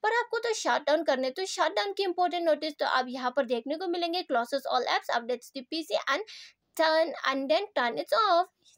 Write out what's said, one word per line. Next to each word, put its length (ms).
पर 160
आपको 200
तो 160
शट 320
डाउन 180
करने, 260
तो 160
शट 300
डाउन 160
की 100
इंपॉर्टेंट 440
नोटिस 320
तो 100
आप 200
यहाँ 280
पर 100
देखने 300
को 120
मिलेंगे, 420
closes 400
all 200
apps, 260
updates 360
the 120
P 180
C 240
and 320
turn 360
and 240
then 180
turn 220
it 200
off, 260